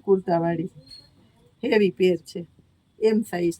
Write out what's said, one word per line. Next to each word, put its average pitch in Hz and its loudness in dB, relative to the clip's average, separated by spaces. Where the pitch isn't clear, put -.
કુર્તાવાળી 170 0
હેવી 214 2
પેર 180 2
છે, 175 -12
એમ 220 2
સાઇઝ 175 -4